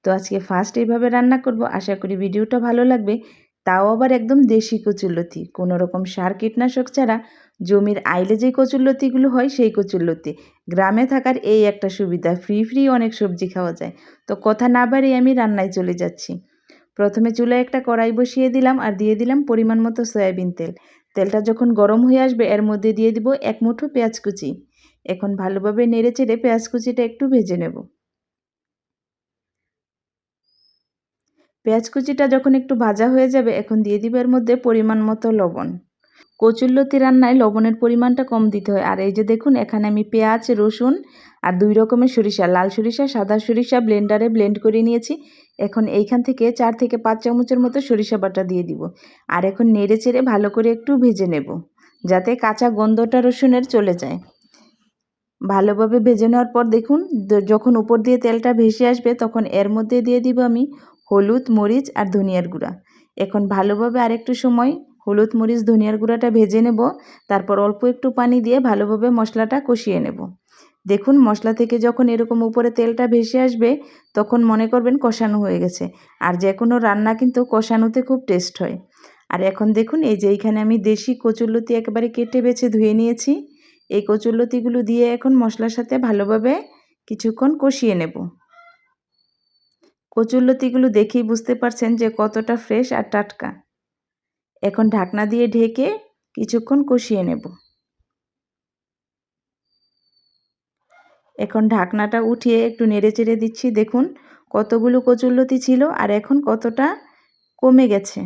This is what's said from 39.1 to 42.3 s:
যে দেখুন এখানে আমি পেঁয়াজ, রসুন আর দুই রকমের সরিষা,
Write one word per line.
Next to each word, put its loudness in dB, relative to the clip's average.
যে -2
দেখুন 0
এখানে -2
আমি 0
পেঁয়াজ, 0
রসুন 2
আর 0
দুই 4
রকমের 4
সরিষা, 0